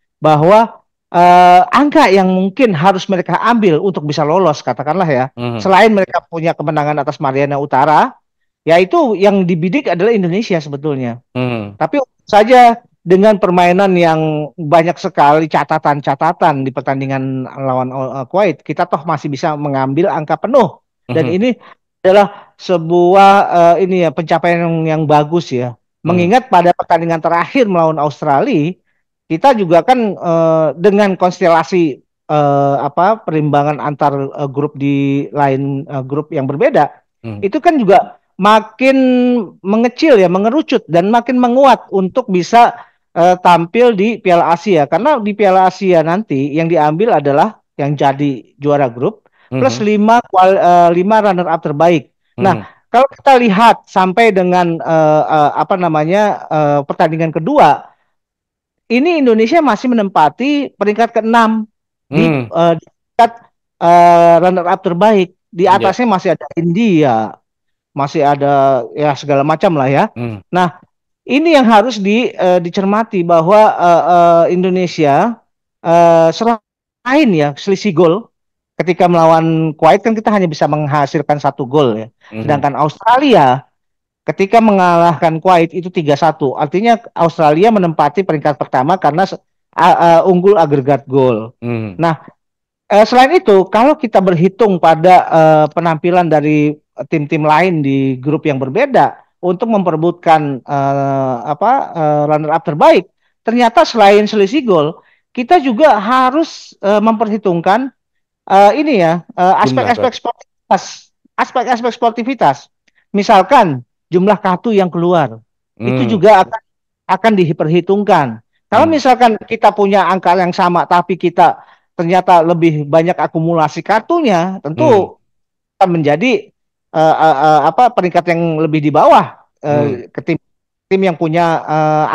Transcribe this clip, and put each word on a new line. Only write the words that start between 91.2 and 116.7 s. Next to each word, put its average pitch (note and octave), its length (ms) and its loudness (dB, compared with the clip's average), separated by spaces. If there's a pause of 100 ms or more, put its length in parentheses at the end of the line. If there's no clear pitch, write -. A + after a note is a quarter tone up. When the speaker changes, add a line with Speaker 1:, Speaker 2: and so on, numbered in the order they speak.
Speaker 2:
Mhm. A2 380 -8
Speaker 1:
Nah, E3 260 -4 (640)
eh, G#3 160 4
selain C4+ 320 2
itu G3 320 2
kalau B3+ 240 2
kita A3 240 -2
berhitung F#3+ 640 0
pada, E3 340 4 (140)
eh, D#3 400 4
penampilan E3+ 560 -2
dari D3+ 480 0 (340)
tim-tim D3+ 340 -4
lain D#3 400 0
di C3+ 360 -2
grup D3+ 280 -4
yang C#3+ 120 -2
berbeda D#3 600 -2 (220)
untuk F3+ 300 -4
memperebutkan, D#3+ 920 -2
eh, C#3 760 -4 (100)
apa, E3+ 260 -2 (200)
eh, D3+ 360 -2
runner D3+ 260 -2
up E3 80 -2
terbaik. F#3+ 480 2 (320)
Ternyata A#3+ 400 0
selain G#3 480 2
selisih G#3+ 320 -2
gol, F3 260 0 (440)
kita B3+ 260 0
juga C4 400 2
harus, B3+ 800 -4
eh, G3+ 240 0
memperhitungkan, G#3+ 880 -2 (560)
eh, G3+ 320 4
ini D4 240 0
ya, E3 240 -2
eh, - 160 -8
Speaker 2:
Jumlah F3+ 240 2
Speaker 1:
aspek-aspek B3 480 -2
Speaker 2:
gol. - 80 -14
Speaker 1:
sportivitas, - 600 -6 (500)
aspek-aspek A#3+ 580 -4
sportivitas. A3+ 640 -2 (520)
Misalkan G3 720 2 (260)
jumlah F#3 300 0
kartu F#3 340 -4
yang F#3+ 220 0
keluar, E3 480 -2 (340)
itu B2+ 300 -4
Speaker 2:
Hmm. G#3+ 60 -2
Speaker 1:
juga G#3 200 4 (140)
akan, - 160 -12 (480)